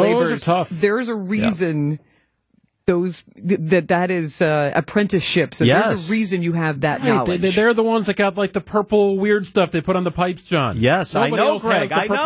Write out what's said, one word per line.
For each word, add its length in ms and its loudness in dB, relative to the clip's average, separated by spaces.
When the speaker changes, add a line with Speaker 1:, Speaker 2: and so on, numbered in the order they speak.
Speaker 1:
are 40 4
Speaker 2:
laborers. 360 0
Speaker 1:
tough. 260 0
Speaker 2:
There's 380 0
a 40 -4
Speaker 3:
Yeah. 100 -6
Speaker 2:
reason 800 -2
those 360 0
th-, 260 -2
that, 260 0
that 220 0
is, 320 -2
uh, 320 0
apprenticeships. 840 0
And 100 4
there's 160 4
Speaker 3:
Yes. 220 -2
Speaker 2:
a 40 -2
reason 300 -2
you 120 -2
have 260 -4
that 220 -2
Speaker 1:
Hey, 80 2
Speaker 2:
knowledge. 320 0
Speaker 1:
they, 80 2
they're 240 4
the 100 2
ones 220 0
that 100 -2
got, 200 0
like, 180 -2
the 60 -4
purple 580 0
weird 280 0
stuff 240 0
they 120 -2
put 120 0
on 80 0
the 80 -2
pipes, 340 -4
John. 340 0
Speaker 3:
Yes, 360 2
I 140 2
Speaker 1:
Nobody 140 0
Speaker 3:
know, 80 2
Speaker 1:
else 120 -2
has 80 -4
Speaker 3:
Greg. 200 0
Speaker 1:
the 60 -2
Speaker 3:
I 120 0
Speaker 1:
purple 180 -2